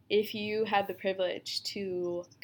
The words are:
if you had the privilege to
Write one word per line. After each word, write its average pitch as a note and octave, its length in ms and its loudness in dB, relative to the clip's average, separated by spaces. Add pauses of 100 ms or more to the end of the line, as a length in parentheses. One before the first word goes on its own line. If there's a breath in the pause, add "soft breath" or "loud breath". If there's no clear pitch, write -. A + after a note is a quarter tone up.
if G#3 240 4
you G#3+ 320 0
had G3+ 220 4
the F#3+ 60 -2
privilege F#3 720 -2
to F3+ 600 -2 (200)